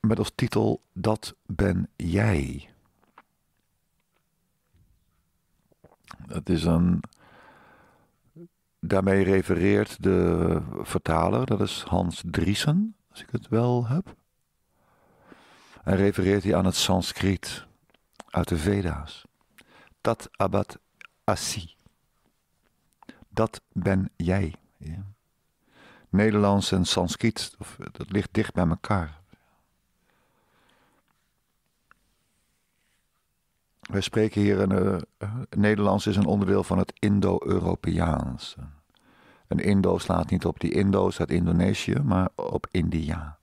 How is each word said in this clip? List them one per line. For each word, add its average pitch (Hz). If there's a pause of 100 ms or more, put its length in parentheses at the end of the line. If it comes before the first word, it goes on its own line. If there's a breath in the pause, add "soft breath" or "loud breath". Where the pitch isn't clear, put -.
met 110
als 107
titel 110 (100)
Dat - (120)
ben 92
jij. 85 (3500)
Het -
is 82
een, 87 (1800 soft breath)
daarmee 95
refereert 95
de 87 (200)
vertaler, 92
dat 113
is -
Hans 90
Driessen, 151 (140)
als -
ik -
het -
wel 120
heb. 139 (1700 loud breath)
En 92
refereert 98
hij 95
aan 92
het 92
Sanskriet - (600)
uit -
de 87
Veda's. 80 (760 loud breath)
Tat -
Abat 98 (460)
Asi. - (1600 loud breath)
Dat - (100)
ben 95
jij. 90 (220)
Ja. 90 (1040 loud breath)
Nederlands 101
en 92
Sanskriet, -
of, - (140)
dat -
ligt 101
dicht -
bij 90
elkaar. 82 (4000 soft breath)
Wij 98
spreken 110
hier, 101
een, 98 (120)
eh, 104 (160)
Nederlands 101
is 101
een 98
onderdeel 98
van 92
het 92
Indo-Europeaans. 87 (920 soft breath)
En -
Indo 92
slaat 85
niet 90
op 82
die -
Indo's 95
uit 82
Indonesië, 87
maar -
op -
India. 80